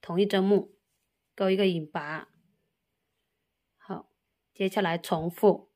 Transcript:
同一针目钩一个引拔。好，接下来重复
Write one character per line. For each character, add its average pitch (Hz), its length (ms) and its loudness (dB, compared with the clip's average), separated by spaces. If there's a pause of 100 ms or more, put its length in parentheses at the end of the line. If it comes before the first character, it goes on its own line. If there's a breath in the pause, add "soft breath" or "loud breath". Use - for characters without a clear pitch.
同 170 180 -4
一 202 60 6
针 202 180 2
目 196 320 2 (600)
钩 190 160 0
一 190 40 2
个 196 120 2
引 165 220 -2
拔。 151 380 -10 (1500)
好， - 340 -14 (400)
接 190 160 -2
下 196 140 0
来 170 160 0
重 170 320 -4
复 - 460 2